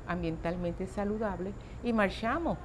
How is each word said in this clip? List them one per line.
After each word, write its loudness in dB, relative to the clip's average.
ambientalmente -2
saludable, -2
y 2
marchamos 4